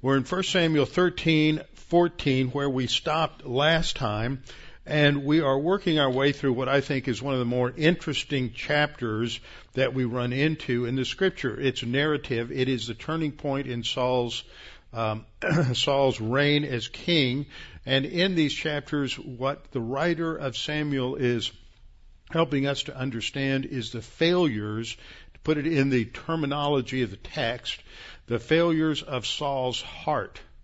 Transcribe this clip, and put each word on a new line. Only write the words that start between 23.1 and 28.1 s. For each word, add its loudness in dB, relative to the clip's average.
is -8
the -8
failures, 0
to -20
put 2
it -2
in 2
the 4
terminology -2
of 0
the -12
text, -6